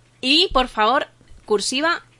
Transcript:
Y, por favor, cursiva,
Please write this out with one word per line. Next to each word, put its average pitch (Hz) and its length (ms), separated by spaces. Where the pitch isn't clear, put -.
Y, 311 300
por 254 160
favor, 226 400
cursiva, 262 580